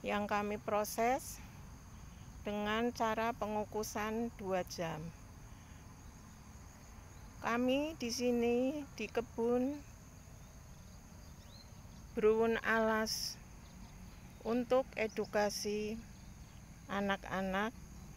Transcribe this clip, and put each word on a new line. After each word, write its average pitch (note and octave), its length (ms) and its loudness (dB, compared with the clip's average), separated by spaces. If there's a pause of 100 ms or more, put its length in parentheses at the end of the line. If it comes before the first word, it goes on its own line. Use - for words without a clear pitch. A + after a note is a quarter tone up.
yang G3+ 240 2
kami G#3 320 2
proses A3+ 800 2 (1040)
dengan G#3+ 480 2
cara A3+ 400 2
pengukusan G#3+ 1040 0
dua F#3+ 320 2
jam. E3 320 -2 (2500)
Kami C4 560 4
di A#3 160 -2
sini A#3+ 440 4 (440)
di G#3+ 80 -2
kebun B3 720 2 (2250)
Bruwun A3 480 6
Alas A3 800 4 (1040)
untuk B3 480 6
edukasi G#3+ 1040 2 (960)
anak-anak G3 800 2 (440)